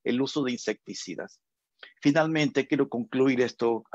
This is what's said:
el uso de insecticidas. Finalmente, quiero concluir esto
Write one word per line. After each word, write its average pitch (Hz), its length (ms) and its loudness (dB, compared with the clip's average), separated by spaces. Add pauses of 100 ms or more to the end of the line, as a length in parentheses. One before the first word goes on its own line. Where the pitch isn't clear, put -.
el 120 180 0
uso 139 220 -2
de 127 80 -2
insecticidas. - 880 -8 (640)
Finalmente, 151 680 2
quiero 139 220 2
concluir 131 520 2
esto 117 420 0 (120)